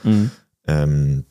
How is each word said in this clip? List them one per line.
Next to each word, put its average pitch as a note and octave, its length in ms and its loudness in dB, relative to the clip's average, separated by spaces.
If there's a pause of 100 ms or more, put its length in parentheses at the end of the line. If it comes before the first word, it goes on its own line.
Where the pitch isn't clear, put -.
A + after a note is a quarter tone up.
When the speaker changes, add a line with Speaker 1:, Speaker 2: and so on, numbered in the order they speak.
Speaker 1:
Mhm. G#2+ 260 2 (360)
Speaker 2:
Ähm, D2 640 0